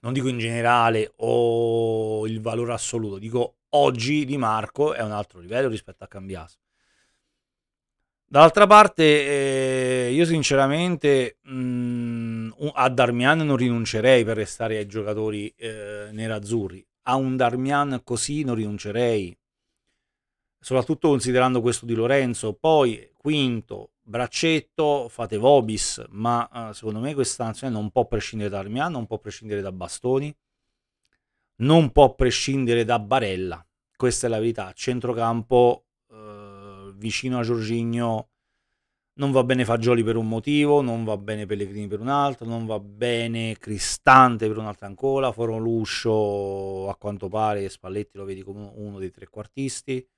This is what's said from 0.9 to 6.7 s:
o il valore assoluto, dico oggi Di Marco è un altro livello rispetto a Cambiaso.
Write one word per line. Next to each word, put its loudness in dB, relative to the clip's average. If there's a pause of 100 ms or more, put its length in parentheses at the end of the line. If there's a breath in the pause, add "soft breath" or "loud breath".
o 0
il -6
valore -4
assoluto, -6
dico -4 (180)
oggi 2
Di -4
Marco -2
è -6
un -4
altro -8
livello -2
rispetto -10
a -20
Cambiaso. -14 (1700)